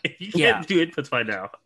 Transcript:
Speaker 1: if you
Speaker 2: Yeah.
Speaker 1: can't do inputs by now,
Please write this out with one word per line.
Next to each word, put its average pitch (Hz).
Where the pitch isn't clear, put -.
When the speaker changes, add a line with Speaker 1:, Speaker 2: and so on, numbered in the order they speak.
Speaker 1:
if -
you 196
Speaker 2:
Yeah. 233
Speaker 1:
can't 196
do 170
inputs 151
by 120
now, 101